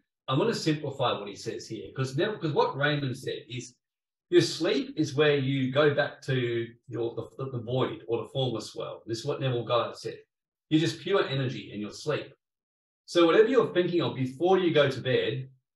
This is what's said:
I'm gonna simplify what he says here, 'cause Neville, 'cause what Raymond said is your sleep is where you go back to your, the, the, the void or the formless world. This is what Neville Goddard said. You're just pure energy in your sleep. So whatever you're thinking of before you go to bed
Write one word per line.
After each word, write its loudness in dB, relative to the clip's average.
I'm 0
gonna 2
simplify -2
what -8
he -12
says -10
here, -12
'cause -4
Neville, 0
'cause -2
what 0
Raymond -2
said -8
is -12
your 8
sleep 0
is -2
where 6
you 0
go 4
back -2
to -2
your, -4
the, -10
the, -8
the -8
void -2
or -2
the -12
formless -4
world. -10
This -6
is -10
what -4
Neville -2
Goddard -2
said. -12
You're 4
just -2
pure 0
energy -4
in -10
your -8
sleep. -6
So 4
whatever 8
you're 4
thinking 2
of -2
before 2
you 2
go 4
to -4
bed -2